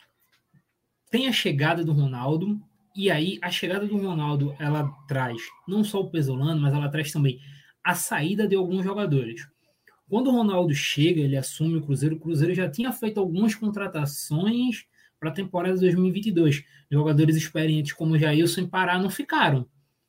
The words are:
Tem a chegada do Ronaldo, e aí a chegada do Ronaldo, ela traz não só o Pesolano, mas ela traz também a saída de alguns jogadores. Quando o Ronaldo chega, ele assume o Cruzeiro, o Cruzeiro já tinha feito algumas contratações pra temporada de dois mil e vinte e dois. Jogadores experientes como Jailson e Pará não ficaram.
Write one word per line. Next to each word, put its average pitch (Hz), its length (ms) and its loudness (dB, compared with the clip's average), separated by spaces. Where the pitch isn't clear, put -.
Tem 262 180 0
a 247 40 0
chegada 165 520 0
do 156 80 0
Ronaldo, 147 680 0
e 196 160 0
aí 170 320 0
a 175 80 -4
chegada 185 360 -4
do 208 120 -2
Ronaldo, 147 600 -2
ela 147 320 -2
traz 127 300 -4
não 208 160 0
só 208 160 -4
o 185 100 -4
Pesolano, 147 500 0
mas 143 120 2
ela 143 160 0
traz 151 240 -4
também 135 280 0
a 175 100 2
saída 190 540 -2
de 190 80 2
alguns 185 280 0
jogadores. 151 640 -2
Quando 254 200 0
o 262 40 4
Ronaldo 190 420 2
chega, 156 460 2
ele 139 160 2
assume 156 400 -2
o 156 60 -2
Cruzeiro, 143 340 0
o 156 40 -10
Cruzeiro 165 340 0
já 180 160 -2
tinha 240 200 -4
feito 214 300 -4
algumas 190 340 2
contratações 202 1300 -2
pra 156 120 -6
temporada 185 440 -2
de 185 60 2
dois 180 140 4
mil 180 120 4
e 185 40 2
vinte 208 160 -2
e 220 60 0
dois. 160 320 4
Jogadores 156 460 4
experientes 156 560 0
como 160 260 2
Jailson 156 440 2
e 180 40 -4
Pará 180 320 0
não 190 120 0
ficaram. 190 560 0